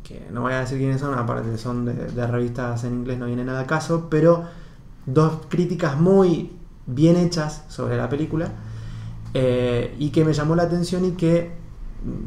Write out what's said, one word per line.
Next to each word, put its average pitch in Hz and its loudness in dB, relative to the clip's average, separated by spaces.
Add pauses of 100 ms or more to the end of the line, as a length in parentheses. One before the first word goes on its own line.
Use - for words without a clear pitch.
que - -14
no 117 -6
voy 127 0
a 131 0
decir 127 -4
quiénes 135 0
son, 139 -2
aparte 120 -2
son 120 -4
de, 120 -2
de 117 -4
revistas 120 -2
en 123 -2
inglés, 123 -4
no 120 -4
viene 123 -2
nada 131 -4
a 131 -4
caso, 160 -2
pero 160 6 (640)
dos 156 4 (100)
críticas 165 0
muy 185 6 (360)
bien 151 6
hechas 170 0
sobre 120 -2
la 120 -2
película, 156 -2 (840)
eh, 123 2
y 147 0
que 160 4
me 156 4
llamó 147 2
la 175 4
atención 175 0
y 180 0
que 170 2 (760)